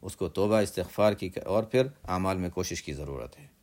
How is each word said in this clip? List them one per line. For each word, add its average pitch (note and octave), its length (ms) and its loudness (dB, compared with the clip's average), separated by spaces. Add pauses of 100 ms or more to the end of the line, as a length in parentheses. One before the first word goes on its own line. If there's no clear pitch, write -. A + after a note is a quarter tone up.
اس F#2 140 -10
کو F#2 120 -2
توبہ G#2 280 2
استغفار G#2 560 2
کی F#2+ 180 -4 (140)
اور G#2 180 2
پھر B2+ 240 2 (220)
اعمال F#2+ 280 0
میں F2+ 140 -2
کوشش E2+ 320 -4
کی D2+ 100 -8
ضرورت C#2 460 -10
ہے۔ D3 80 -20 (160)